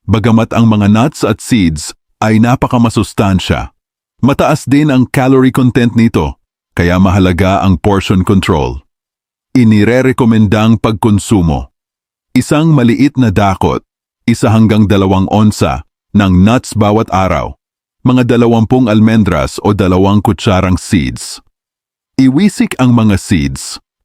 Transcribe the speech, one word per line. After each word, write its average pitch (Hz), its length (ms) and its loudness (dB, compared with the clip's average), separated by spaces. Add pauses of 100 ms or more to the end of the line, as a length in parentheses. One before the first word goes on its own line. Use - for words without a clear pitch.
Bagamat 110 480 0
ang 113 160 2
mga 104 160 2
nuts 110 400 0
at 104 160 -2
seeds 85 560 -2 (240)
ay 110 160 0
napakamasustansya, 113 1400 -2 (480)
mataas 139 480 0
din 143 240 2
ang 127 160 -2
calorie 131 400 2
content 123 480 0
nito, 110 400 0 (400)
kaya 90 240 0
mahalaga 92 640 0
ang 92 160 0
portion 98 400 0
control. 76 640 -2 (640)
Inirerekomendang 113 1300 2
pagkonsumo. 98 960 -2 (560)
Isang 156 400 0
maliit 123 480 0
na 113 160 2
dakot 92 480 -2 (440)
isa 117 260 0
hanggang 110 320 2
dalawang 95 440 0
onsa, 104 580 0 (280)
ng 95 280 4
nuts 117 320 0
bawat 107 380 0
araw. 85 400 -2 (480)
Mga 123 360 0
dalawampung 117 520 0
almendras 107 720 0
o 101 160 -2
dalawang 95 480 0
kutsarang 92 500 0
seeds. - 640 -6 (800)
Iwisik 165 560 0
ang 123 160 2
mga 110 240 2
seeds, 69 640 -6 (240)